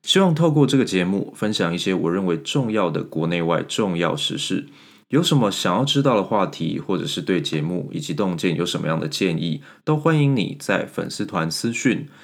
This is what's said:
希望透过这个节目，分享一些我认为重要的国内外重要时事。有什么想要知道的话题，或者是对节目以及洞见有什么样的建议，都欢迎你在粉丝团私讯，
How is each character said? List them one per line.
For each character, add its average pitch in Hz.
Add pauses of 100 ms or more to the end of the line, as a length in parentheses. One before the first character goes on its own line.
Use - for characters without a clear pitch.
希 -
望 190
透 160
过 147
这 135
个 131
节 92
目， 95
分 107
享 87
一 87
些 92
我 85
认 95
为 87
重 120
要 104
的 80
国 82
内 85
外 82
重 98
要 82
时 76
事。 92 (440)
有 139
什 165
么 107
想 92
要 107
知 139
道 127
的 101
话 98
题， 80
或 92
者 82
是 78
对 90
节 78
目 82
以 82
及 78
洞 92
见 85
有 85
什 85
么 78
样 80
的 78
建 82
议， 82 (220)
都 156
欢 156
迎 139
你 104
在 -
粉 82
丝 -
团 82
私 117
讯， 117 (160)